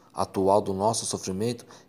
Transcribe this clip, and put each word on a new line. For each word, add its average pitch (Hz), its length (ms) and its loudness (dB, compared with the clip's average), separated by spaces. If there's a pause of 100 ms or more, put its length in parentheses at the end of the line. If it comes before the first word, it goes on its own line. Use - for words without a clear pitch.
(120)
atual 95 480 2
do 101 120 -2
nosso 104 320 0
sofrimento 101 640 -6 (220)